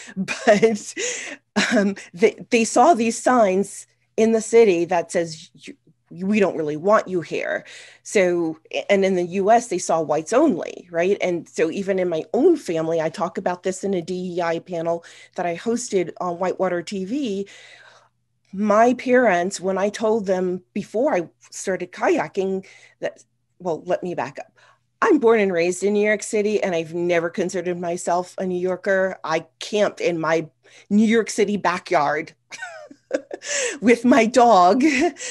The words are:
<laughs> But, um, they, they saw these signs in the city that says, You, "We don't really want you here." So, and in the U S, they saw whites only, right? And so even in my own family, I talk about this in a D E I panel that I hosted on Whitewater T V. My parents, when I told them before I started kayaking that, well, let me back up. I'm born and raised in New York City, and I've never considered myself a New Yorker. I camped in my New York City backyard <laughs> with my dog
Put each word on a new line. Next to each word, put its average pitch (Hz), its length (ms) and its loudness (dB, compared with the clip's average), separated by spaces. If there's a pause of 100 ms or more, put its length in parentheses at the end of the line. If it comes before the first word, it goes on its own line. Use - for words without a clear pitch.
<laughs> - 140 -16
But, 208 800 2 (760)
um, 202 240 2 (200)
they, 175 220 2 (120)
they 226 160 2
saw 294 300 4
these 226 280 -2
signs 202 640 2 (300)
in 220 160 4
the 220 80 2
city 214 460 4
that 170 260 -2
says, 165 420 -4
You, - 220 -20 (340)
"We 190 300 -2
don't 180 160 2
really 151 200 -4
want 196 320 2
you 180 120 -2
here." - 440 -6 (380)
So, 175 560 0 (300)
and 196 160 4
in 196 120 2
the 175 80 0
U 185 260 -2
S, 240 180 4
they 180 100 -4
saw 170 220 -2
whites 151 320 -2
only, 226 580 0
right? 175 300 0
And 175 280 -2
so 165 220 -2
even 190 280 -4
in 185 100 0
my 160 240 -4
own 311 240 4
family, 160 440 -4
I 156 80 -2
talk 175 300 -4
about 180 240 -4
this 185 220 -4
in 196 100 -2
a 180 80 -2
D 180 340 -8
E 175 60 -2
I 165 160 -2
panel 170 460 -6 (320)
that 175 100 -4
I 170 100 -4
hosted 208 640 -4
on 175 180 -6
Whitewater 180 440 -2
T 190 220 -8
V. 202 440 -6 (1040)
My 214 420 4
parents, 233 680 2
when 190 160 -2
I 196 140 0
told 220 360 -2
them 185 360 -2 (100)
before 233 420 -2
I 175 140 -2 (220)
started 180 420 -8
kayaking 190 720 -2 (360)
that, - 220 -8 (360)
well, 170 260 -6
let 175 180 -2
me 180 120 -6
back 143 240 -8
up. - 140 -18 (480)
I'm 330 180 4
born 226 200 4
and 196 140 2
raised 175 320 -2
in 202 80 2
New 208 120 2
York 208 200 0
City, 208 360 -2
and 185 140 -2
I've 165 180 -4
never 170 380 0
considered 180 480 -4
myself 180 580 -4
a 190 80 -6
New 180 140 -4
Yorker. 185 640 -2
I 160 240 -2 (140)
camped 208 400 -2
in 170 180 0
my 160 300 0 (420)
New 208 160 4
York 220 240 2
City 208 260 0
backyard 165 760 -2 (800)
<laughs> 494 720 -6
with 240 240 2
my 247 220 4
dog 226 560 6 (480)